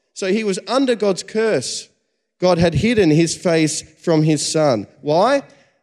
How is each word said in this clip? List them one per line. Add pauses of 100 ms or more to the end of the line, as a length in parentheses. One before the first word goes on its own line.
(140)
So
he
was
under
God's
curse. (500)
God
had
hidden
his
face
from
his
son. (140)
Why? (400)